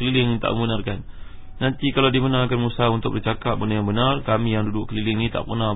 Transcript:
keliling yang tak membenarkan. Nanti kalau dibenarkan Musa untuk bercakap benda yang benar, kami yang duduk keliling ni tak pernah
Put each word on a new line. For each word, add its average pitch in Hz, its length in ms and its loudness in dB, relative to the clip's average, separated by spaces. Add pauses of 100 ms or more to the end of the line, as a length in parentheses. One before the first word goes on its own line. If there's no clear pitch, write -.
keliling 123 340 2
yang 110 60 -2
tak 104 160 0
membenarkan. 113 480 -2 (560)
Nanti 143 320 0
kalau 135 160 4
dibenarkan 127 480 2
Musa 120 320 2
untuk 110 240 0
bercakap 107 480 -2
benda 107 160 0
yang 104 80 0
benar, 127 400 2
kami 110 320 2
yang 107 80 0
duduk 104 240 -2
keliling 107 320 -2
ni 117 80 0
tak - 160 -4
pernah 113 300 -2